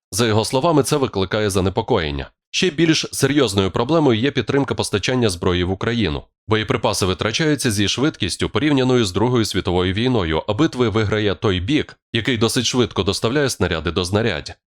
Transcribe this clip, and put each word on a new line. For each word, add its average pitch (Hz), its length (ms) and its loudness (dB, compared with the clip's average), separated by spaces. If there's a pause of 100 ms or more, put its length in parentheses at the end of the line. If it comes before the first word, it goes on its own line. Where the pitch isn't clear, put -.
(120)
За 117 160 0
його 110 180 2
словами, 147 380 2
це 151 140 0
викликає 107 520 -2
занепокоєння. 92 800 -2 (220)
Ще - 180 0
більш 160 420 2
серйозною 110 600 0
проблемою 135 480 2
є 139 120 0
підтримка 135 440 -2
постачання 113 540 0
зброї 90 340 0
в 87 80 0
Україну. 95 520 -2 (240)
Боєприпаси 107 580 0
витрачаються 117 680 0
зі 101 160 0
швидкістю, - 600 -2
порівняною 127 560 2
з 92 60 -4
Другою 113 340 2
світовою 90 480 0
війною, 98 540 0
а 107 60 -2
битви 123 360 0
виграє 104 460 0
той 95 240 0
бік, 113 400 -2 (140)
який 117 240 0
досить 110 280 0
швидко 113 380 0
доставляє 120 460 0
снаряди 82 420 -2
до 90 140 -2
знарядь. 98 500 -2 (200)